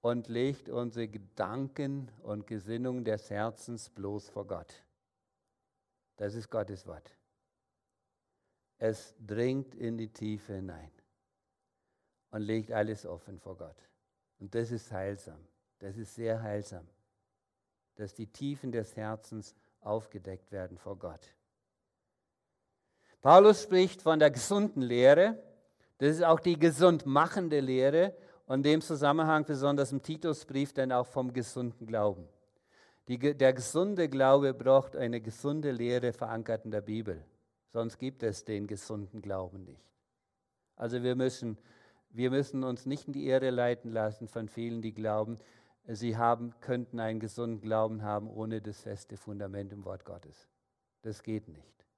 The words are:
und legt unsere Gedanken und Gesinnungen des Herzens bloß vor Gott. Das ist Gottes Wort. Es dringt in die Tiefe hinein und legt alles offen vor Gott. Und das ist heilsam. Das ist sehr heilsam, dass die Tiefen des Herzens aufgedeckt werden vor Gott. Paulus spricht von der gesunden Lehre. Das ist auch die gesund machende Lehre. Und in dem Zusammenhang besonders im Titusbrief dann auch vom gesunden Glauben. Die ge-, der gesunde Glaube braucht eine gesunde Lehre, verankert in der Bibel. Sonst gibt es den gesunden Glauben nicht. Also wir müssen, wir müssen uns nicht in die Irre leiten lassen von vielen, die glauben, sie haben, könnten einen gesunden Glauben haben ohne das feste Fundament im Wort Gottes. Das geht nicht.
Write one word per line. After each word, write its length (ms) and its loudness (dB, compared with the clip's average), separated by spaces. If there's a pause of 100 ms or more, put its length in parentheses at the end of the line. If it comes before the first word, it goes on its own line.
und 280 -2
legt 400 -4
unsere 400 -6
Gedanken 1000 -8 (120)
und 240 -10
Gesinnungen 580 -6
des 260 -4
Herzens 600 -8
bloß 380 -10
vor 180 -10
Gott. 380 -12 (1300)
Das 180 -6
ist 160 -12
Gottes 360 -8
Wort. 240 -18 (1700)
Es 400 -4
dringt 560 -4
in 240 -8
die 140 -10
Tiefe 420 -8
hinein 360 -12 (1400)
und 120 -8
legt 280 -4
alles 340 -2
offen 340 -14
vor 180 -16
Gott. 320 -20 (520)
Und 140 -16
das 160 -2
ist 220 -10
heilsam. 480 -10 (380)
Das 180 -14
ist 180 -14
sehr 260 -4
heilsam, 460 -8 (1120)
dass 180 -12
die 140 -12
Tiefen 440 -8
des 240 -6
Herzens 580 -10 (260)
aufgedeckt 720 -8
werden 260 -10
vor 180 -14
Gott. 380 -16 (1900)
Paulus 440 12
spricht 360 2
von 200 4
der 100 10
gesunden 500 -2
Lehre. 640 8 (560)
Das 120 4
ist 120 0
auch 160 6
die 180 2
gesund 480 6
machende 540 2
Lehre. 560 4 (340)
Und 120 0
in 20 0
dem 180 6
Zusammenhang 640 2
besonders 480 0
im 100 -4
Titusbrief 720 -4
dann 180 -2
auch 160 0
vom 280 -4
gesunden 520 -6
Glauben. 400 -2 (800)
Die 120 -4
ge-, 160 2
der 180 6
gesunde 560 0
Glaube 460 6
braucht 420 4
eine 240 -2
gesunde 500 -4
Lehre, 440 -2
verankert 500 -6
in 60 -10
der 100 -4
Bibel. 420 -6 (460)
Sonst 300 -6
gibt 240 -8
es 240 -4
den 200 -6
gesunden 540 -10
Glauben 440 -8
nicht. 200 -20 (920)
Also 260 -4
wir 120 0
müssen, 440 -2 (500)
wir 220 -2
müssen 340 -2
uns 220 -6
nicht 200 -8
in 60 -10
die 160 -6
Irre 220 2
leiten 420 -2
lassen 360 -4
von 200 -8
vielen, 320 -6
die 140 -8
glauben, 420 -2 (500)
sie 300 -4
haben, 460 2
könnten 380 -6
einen 200 -4
gesunden 400 -8
Glauben 420 -2
haben 280 -4
ohne 320 -6
das 180 -12
feste 380 -14
Fundament 560 -10
im 100 -16
Wort 220 -12
Gottes. 420 -20 (540)
Das 200 -10
geht 260 -6
nicht. 360 -20 (140)